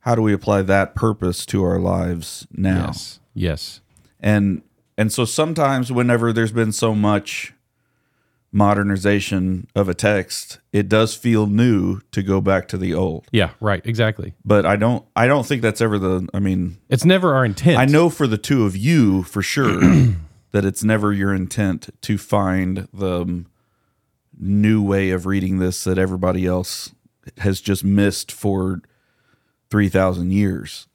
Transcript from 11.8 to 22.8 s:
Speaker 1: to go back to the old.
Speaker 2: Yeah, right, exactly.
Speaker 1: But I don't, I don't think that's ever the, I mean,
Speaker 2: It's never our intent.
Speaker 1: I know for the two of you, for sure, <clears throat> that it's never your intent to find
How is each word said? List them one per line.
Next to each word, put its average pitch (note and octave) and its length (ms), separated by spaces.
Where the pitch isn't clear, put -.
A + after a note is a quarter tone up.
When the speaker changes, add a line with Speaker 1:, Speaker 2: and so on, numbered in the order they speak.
Speaker 1:
to G#2 100
go F#2+ 180
back F#2+ 280
to G#2 100
the F#2 160
old. E2 380
Speaker 2:
Yeah, F#2+ 180
right, G2+ 240
exactly. A2 500
Speaker 1:
But G#2 200
I G2 120
don't, A2+ 280
I A#2 120
don't C3+ 200
think B2 160
that's A2+ 180
ever G#2+ 180
the, F#2 340
I - 60
mean, F#2 400
Speaker 2:
It's C3+ 160
never F3+ 300
our C3 100
intent. B2 340
Speaker 1:
I B2+ 60
know D3+ 240
for D#3+ 180
the A2 120
two C3 260
of G2 120
you, G#2+ 480
for G2 180
sure, - 380
<clears throat> A2+ 720
that G2+ 120
it's G2 180
never G#2+ 300
your G2 220
intent F#2 560
to G#2 140
find F#2+ 800